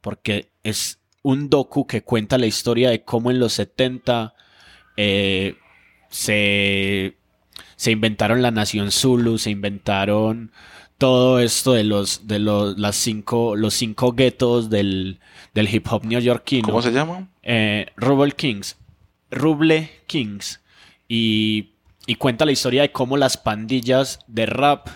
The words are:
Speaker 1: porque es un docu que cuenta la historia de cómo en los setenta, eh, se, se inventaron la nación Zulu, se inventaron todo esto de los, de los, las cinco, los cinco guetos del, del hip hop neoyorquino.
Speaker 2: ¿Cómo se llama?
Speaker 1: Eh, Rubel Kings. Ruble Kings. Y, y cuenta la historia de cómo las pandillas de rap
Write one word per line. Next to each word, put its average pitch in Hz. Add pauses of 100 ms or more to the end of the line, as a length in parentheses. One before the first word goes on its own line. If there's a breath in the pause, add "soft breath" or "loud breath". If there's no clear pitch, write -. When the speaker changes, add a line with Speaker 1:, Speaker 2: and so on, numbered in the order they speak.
Speaker 1:
porque 101 (120)
es - (240)
un 139
docu 139
que 107
cuenta 113
la 120
historia 120
de 113
cómo 120
en 127
los 117
setenta, 120 (640 soft breath)
eh, 98 (540)
se, 98 (600 loud breath)
se -
inventaron 110
la 120
nación 104
Zulu, 120
se 110
inventaron 104 (480 loud breath)
todo 127
esto 120
de 110
los, 104
de 104
los, 104
las 104
cinco, 113
los 107
cinco 123
guetos 120
del, 95 (340 loud breath)
del 104
hip 110
hop 110
neoyorquino. 117
Speaker 2:
¿Cómo 113
se 120
llama? 165 (140)
Speaker 1:
Eh, 107 (100)
Rubel 139
Kings. 107 (540)
Ruble 156 (160)
Kings. 104 (460 soft breath)
Y, 107 (360)
y 127
cuenta 127
la 147
historia 131
de 143
cómo 131
las 135
pandillas 123
de 113
rap 139